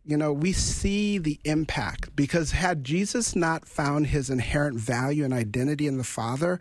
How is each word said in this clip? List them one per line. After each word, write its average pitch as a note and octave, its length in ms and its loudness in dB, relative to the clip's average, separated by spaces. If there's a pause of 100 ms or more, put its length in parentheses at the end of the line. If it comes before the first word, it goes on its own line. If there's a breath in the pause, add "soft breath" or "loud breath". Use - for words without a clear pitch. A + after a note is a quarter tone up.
you D3+ 120 0
know, D3+ 160 2
we D#3 180 0
see G3+ 640 0
the D#3 260 -2
impact, D3+ 720 -2
because D3 360 2
had D#3+ 320 2
Jesus G3+ 520 0
not E3 320 0
found D3 400 0
his C#3 220 0
inherent C3+ 500 0
value B2+ 460 0
and C3 80 0
identity B2+ 540 0
in C3+ 100 0
the B2+ 60 -2
Father, C3+ 580 -2